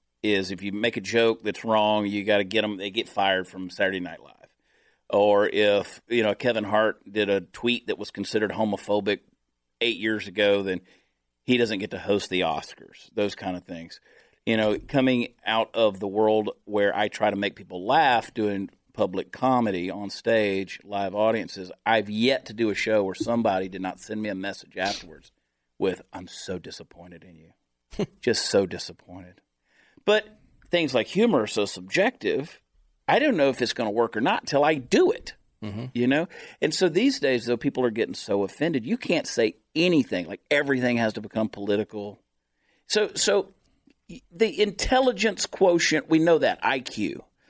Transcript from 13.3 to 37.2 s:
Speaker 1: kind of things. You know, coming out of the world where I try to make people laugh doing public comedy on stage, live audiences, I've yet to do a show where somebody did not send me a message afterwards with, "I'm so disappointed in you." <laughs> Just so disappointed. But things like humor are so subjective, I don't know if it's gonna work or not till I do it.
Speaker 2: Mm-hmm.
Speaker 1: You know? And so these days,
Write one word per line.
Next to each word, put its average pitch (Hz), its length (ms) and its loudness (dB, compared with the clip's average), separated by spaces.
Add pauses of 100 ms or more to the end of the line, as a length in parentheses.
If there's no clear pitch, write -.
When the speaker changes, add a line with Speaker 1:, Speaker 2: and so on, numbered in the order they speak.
Speaker 1:
kind 95 200 -8
of 87 100 -12
things. 85 340 -14 (480)
You 113 100 2
know, 107 200 2 (100)
coming 131 400 2 (180)
out 110 300 0
of 107 240 2
the 101 80 -4
world 107 420 2 (160)
where 101 300 0
I 107 120 0
try 107 220 0
to 101 60 -2
make 101 200 -2
people 92 300 -12
laugh 131 480 2
doing 101 360 -2 (240)
public 92 380 -4
comedy 110 600 0
on 101 180 -10
stage, 101 760 0
live 98 300 -6
audiences, 107 580 -2 (140)
I've 107 240 2
yet 117 380 0
to 113 60 -14
do 110 180 0
a 95 40 -2
show 107 280 2
where 95 120 -4
somebody 107 540 -2
did 92 120 -10
not 92 180 -8
send 107 220 -8
me 107 80 -6
a 98 60 -6
message 95 420 -10
afterwards 90 540 -8 (460)
with, 92 240 -2 (120)
"I'm 90 140 -14
so - 300 -10
disappointed 85 640 -18
in 90 140 -20
you." - 800 -10
<laughs> - 60 -20
Just - 240 0
so 98 200 4
disappointed. 90 760 -14 (640)
But - 200 4 (460)
things 160 220 0
like 113 140 2
humor 196 360 4
are 104 40 -2
so 104 180 0
subjective, 110 920 -2 (480)
I 185 120 4
don't 269 180 2
know 139 120 4
if 123 120 -2
it's 117 120 -2
gonna 110 180 -2
work 113 240 0
or 107 60 -2
not 185 260 0
till 143 160 2
I 156 120 4
do 254 360 2
it. - 220 -8 (300)
Speaker 2:
Mm-hmm. 107 300 -8
Speaker 1:
You 120 140 2
know? 147 200 2 (340)
And 156 120 0
so 180 160 4
these 233 300 2
days, 127 260 0